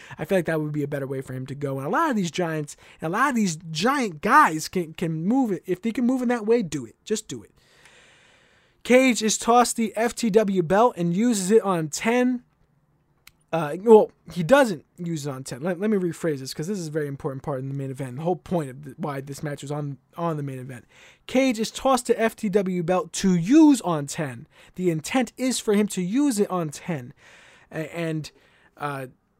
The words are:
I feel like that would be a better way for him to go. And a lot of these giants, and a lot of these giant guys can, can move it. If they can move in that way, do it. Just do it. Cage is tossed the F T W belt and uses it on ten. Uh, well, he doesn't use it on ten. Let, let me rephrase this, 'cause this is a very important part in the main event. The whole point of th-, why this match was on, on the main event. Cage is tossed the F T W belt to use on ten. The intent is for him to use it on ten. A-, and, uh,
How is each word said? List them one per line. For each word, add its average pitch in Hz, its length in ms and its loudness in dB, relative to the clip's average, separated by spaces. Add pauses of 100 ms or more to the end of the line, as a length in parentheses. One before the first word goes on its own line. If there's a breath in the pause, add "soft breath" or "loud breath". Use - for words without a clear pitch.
(200 loud breath)
I 185 60 -8
feel 196 120 0
like 170 80 0
that 160 160 -2
would 151 120 -4
be 147 100 -2
a 139 40 -2
better 139 200 -6
way 135 140 -6
for 131 120 -12
him 131 140 -8
to 135 80 -10
go. 139 240 -6
And 135 80 -8
a - 20 -4
lot 302 220 0
of 240 40 -2
these 185 140 0
giants, 156 480 -4 (240 loud breath)
and 160 100 -4
a 196 60 -2
lot 247 120 2
of 254 60 -2
these 202 200 0 (160)
giant 202 500 -2
guys 208 460 4
can, 165 260 -4
can 160 320 -4
move 240 260 2
it. 165 140 -4
If 185 160 -4
they 226 100 -2
can 240 140 -2
move 254 160 2
in 247 60 -2
that 240 180 -2
way, 233 160 4
do 147 240 -6
it. 107 180 -18
Just - 240 -4
do 120 140 -12
it. - 100 -20 (1300 soft breath)
Cage 247 400 6
is 214 160 0
tossed 233 360 4
the 226 200 -2
F 220 180 0
T - 160 -2
W 196 320 4
belt 196 340 4
and 170 200 0
uses 208 340 2
it 220 140 6
on 175 240 0
ten. 247 560 0 (1080)
Uh, 160 300 -2
well, 220 280 8 (220)
he 175 100 -2
doesn't 220 400 4 (140)
use 165 280 -6
it 147 40 -6
on 131 120 -8
ten. 135 200 -12
Let, 170 180 -4
let 208 100 0
me 214 60 2
rephrase 170 440 -2
this, 131 140 -10
'cause 156 140 -6
this 208 100 -6
is 165 120 -8
a - 20 -10
very 151 160 -4
important 139 340 -8
part 139 200 -6
in 135 80 -8
the 135 60 -6
main 135 140 -6
event. 131 280 -10
The 156 60 -8
whole 175 120 0
point 156 340 -4
of 131 140 -16
th-, 135 140 -16
why 139 240 -6
this 139 200 -14
match 143 200 -8
was 139 100 -10
on, 147 260 -6 (200)
on 170 180 -2
the 147 80 -6
main 135 160 -10
event. 127 240 -16 (420 soft breath)
Cage 262 320 2
is 214 140 -4
tossed 262 360 0
the 226 120 2
F 220 160 0
T 214 140 -4
W 185 340 0
belt 180 300 -2
to 190 200 2
use 262 480 6
on 156 260 -2
ten. 127 380 -8 (300 soft breath)
The 180 140 0
intent 233 480 -2
is 254 220 -2
for 220 140 0
him 208 160 4
to - 120 -4
use 233 360 0
it 202 140 0
on 170 180 -2
ten. 135 440 -8 (580 soft breath)
A-, 160 240 -10
and, 160 340 -6 (460 soft breath)
uh, 139 320 -8 (320)